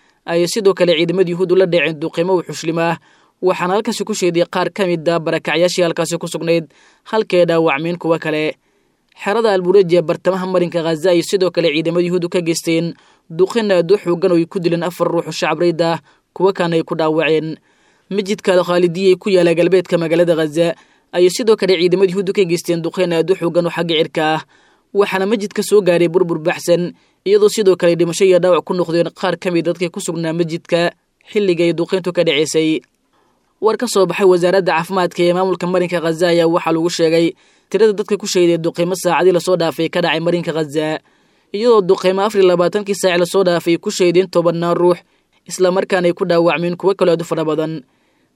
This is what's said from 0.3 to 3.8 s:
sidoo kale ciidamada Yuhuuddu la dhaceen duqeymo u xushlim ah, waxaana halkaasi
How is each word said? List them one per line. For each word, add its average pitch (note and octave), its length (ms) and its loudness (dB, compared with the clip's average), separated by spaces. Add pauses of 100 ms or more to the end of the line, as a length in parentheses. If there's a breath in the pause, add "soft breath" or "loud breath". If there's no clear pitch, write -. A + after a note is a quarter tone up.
sidoo G3 260 2
kale E3+ 220 2
ciidamada F3 360 0
Yuhuuddu F3 240 -2
la F#3 100 4
dhaceen E3 340 0
duqeymo E3+ 400 -2
u D#3+ 80 -6
xushlim D#3+ 320 -6
ah, E3 160 0 (460 soft breath)
waxaana F3+ 340 -2
halkaasi G#3+ 320 -4